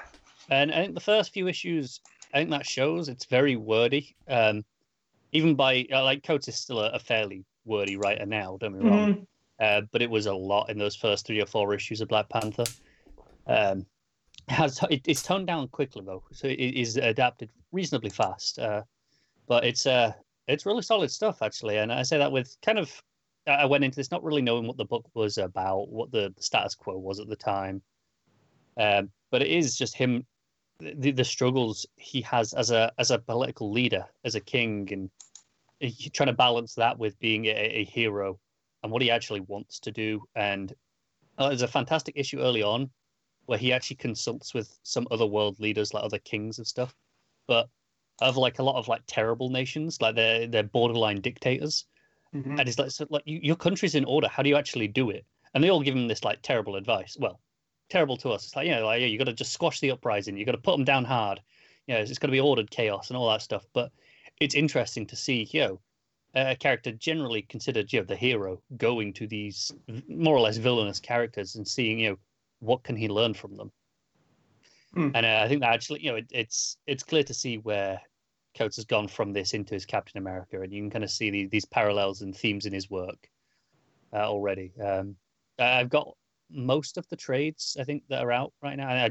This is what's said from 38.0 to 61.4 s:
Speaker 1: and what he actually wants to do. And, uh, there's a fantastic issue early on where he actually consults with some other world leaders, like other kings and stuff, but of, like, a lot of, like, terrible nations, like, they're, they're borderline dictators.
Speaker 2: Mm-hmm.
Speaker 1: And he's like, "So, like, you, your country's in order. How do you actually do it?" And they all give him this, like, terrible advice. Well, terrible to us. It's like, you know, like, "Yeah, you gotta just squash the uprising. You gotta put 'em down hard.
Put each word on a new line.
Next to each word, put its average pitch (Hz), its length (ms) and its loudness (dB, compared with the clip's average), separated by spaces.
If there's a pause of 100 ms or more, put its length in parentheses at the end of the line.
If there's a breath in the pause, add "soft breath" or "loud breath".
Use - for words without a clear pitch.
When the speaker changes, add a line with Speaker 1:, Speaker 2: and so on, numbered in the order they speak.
Speaker 1:
and 110 80 -6
what 120 100 0
he 120 100 4
actually 113 300 0
wants 101 380 -12
to 113 120 -10
do. 107 320 -4 (120)
And, 98 380 -4 (640)
uh, 139 120 2
there's 127 120 0
a 123 60 2
fantastic 147 500 -2
issue 139 220 -4
early 123 240 2
on 120 260 0 (560)
where 120 140 0
he 123 140 2
actually 127 240 -2
consults - 560 -6
with 113 300 -8
some 123 280 -4
other 113 140 2
world 104 340 0
leaders, 107 340 0
like 104 100 -4
other 107 160 -4
kings 110 380 -6
and 117 80 -12
stuff, 127 300 -6 (520)
but 117 220 4 (520)
of, 127 160 2
like, 127 220 2
a 135 40 0
lot 135 140 2
of, 113 100 -6
like, - 200 0
terrible 117 420 0
nations, 135 520 -4
like, 113 140 2
they're, 113 320 2
they're 113 160 2
borderline 110 580 2
dictators. 127 640 -2 (500)
Speaker 2:
Mm-hmm. 139 240 -6
Speaker 1:
And 135 80 2
he's 117 120 -4
like, 135 120 0
"So, 151 180 -8
like, 147 160 -2
you, 151 180 -6
your 156 120 4
country's 175 400 2
in 139 100 2
order. 127 220 4
How - 160 -2
do 139 60 4
you 143 60 6
actually 131 320 0
do 117 220 0
it?" - 160 -8 (280)
And 139 100 6
they 180 60 8
all 170 120 6
give 135 140 2
him 123 120 2
this, 107 160 -2
like, - 200 -2
terrible 107 320 0
advice. 98 440 -2
Well, 110 220 -4 (480)
terrible 147 280 2
to 135 120 -4
us. 104 160 -4
It's - 100 -12
like, 147 120 -2
you 160 80 2
know, 110 100 2
like, 117 160 2
"Yeah, 127 60 2
you 107 100 0
gotta 123 160 0
just 120 180 -6
squash - 300 -2
the 135 100 2
uprising. 104 460 -2
You 104 80 -6
gotta 123 140 0
put - 200 2
'em 131 60 2
down 135 180 4
hard. 113 380 -2 (460 soft breath)